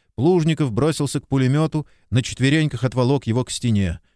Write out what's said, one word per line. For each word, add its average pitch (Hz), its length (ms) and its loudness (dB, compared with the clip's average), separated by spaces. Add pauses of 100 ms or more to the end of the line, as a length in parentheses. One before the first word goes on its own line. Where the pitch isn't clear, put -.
(160)
Плужников 156 560 2
бросился 143 480 -2
к - 80 -18
пулемёту, 143 580 0 (240)
на 127 140 2
четвереньках 139 600 0
отволок 127 440 0
его 120 180 0
к - 60 -12
стене. 98 480 -2 (160)